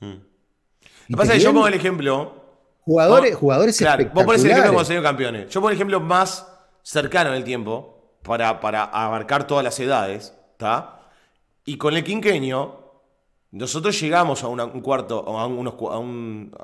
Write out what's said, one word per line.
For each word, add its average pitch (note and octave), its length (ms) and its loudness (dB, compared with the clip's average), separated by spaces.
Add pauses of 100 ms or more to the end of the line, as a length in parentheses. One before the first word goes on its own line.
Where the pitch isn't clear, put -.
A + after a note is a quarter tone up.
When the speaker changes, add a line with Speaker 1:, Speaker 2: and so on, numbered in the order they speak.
Speaker 1:
Mm. G#2 60 -12
Lo F#2+ 120 -12 (920)
Speaker 2:
Y A#2+ 40 -4
Speaker 1:
que - 40 -4
pasa G#3+ 160 4
es G#3+ 60 6
que - 60 6
yo - 60 6
Speaker 2:
tenían - 40 4
Speaker 1:
pongo G#3+ 140 6
el G3 60 0
ejemplo, D#3+ 720 -4 (360)
Speaker 2:
jugadores, F#3+ 520 6
Speaker 1:
vos, - 80 -4
Speaker 2:
jugadores D3 380 4
Speaker 1:
claro, D3 340 4
vos F#3+ 120 4
ponés A3+ 200 4
el C#3+ 60 6
ejemplo A3+ 220 6
cuando F3 100 4
Speaker 2:
espectaculares. D3 60 -2
Speaker 1:
salieron E3+ 160 -2
campeones. A#2+ 500 -2
Yo F#3+ 60 -2
pongo G#3+ 100 0
el G3 60 -2
ejemplo G3 240 -2
más F3+ 460 0 (400)
cercano D3+ 440 0
en C3 60 -2
el B2+ 80 -4
tiempo A#2 760 -8
para, A2+ 380 -2
para G#2+ 240 -2
abarcar A2 600 -4
todas C#3+ 200 -2
las B2 160 -6
edades, A2 520 -4 (240)
¿tá? - 540 -6 (540)
Y C#3+ 140 -10
con D3+ 180 0
el E3 80 -2
quinquenio, D3+ 1000 -4 (480)
nosotros D#3 500 -6
llegamos D#3 440 0
a A#2+ 40 -6
una, A#2+ 180 -6
un B2 160 -12
cuarto, A2+ 440 -4
a A2 200 -6
un, B2 120 -6
unos B2 160 -8
cu-, A2 160 -8
a G#2 80 -6
un A#2 640 -12